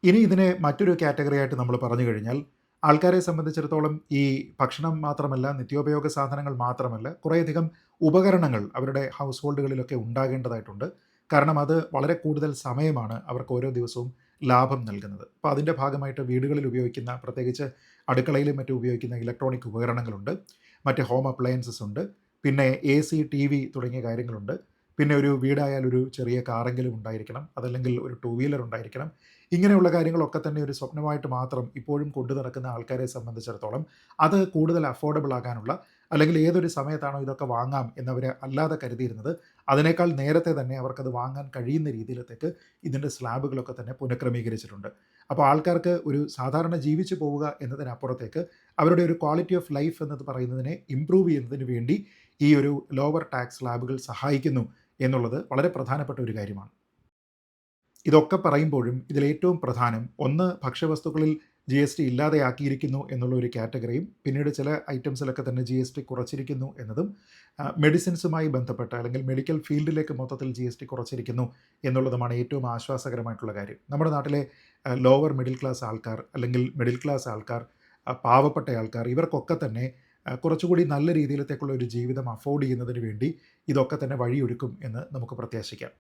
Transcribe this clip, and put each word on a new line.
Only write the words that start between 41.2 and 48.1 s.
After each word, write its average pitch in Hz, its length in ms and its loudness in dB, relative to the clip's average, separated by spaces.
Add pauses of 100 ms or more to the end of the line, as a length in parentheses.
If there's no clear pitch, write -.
കഴിയുന്ന 139 400 -2
രീതിയിലത്തേക്ക് 120 580 -8 (360)
ഇതിൻ്റെ 139 240 -4
സ്ലാബുകളൊക്കെ 127 680 -6
തന്നെ 120 160 -10
പുനഃക്രമീകരിച്ചിട്ടുണ്ട്. 120 920 -4 (420)
അപ്പോൾ 147 160 4
ആൾക്കാർക്ക് 170 480 4 (100)
ഒരു 143 240 0
സാധാരണ 156 480 -2
ജീവിച്ചു 156 380 0
പോവുക 147 480 -4
എന്നതിനപ്പുറത്തേക്ക് 127 800 -6 (360)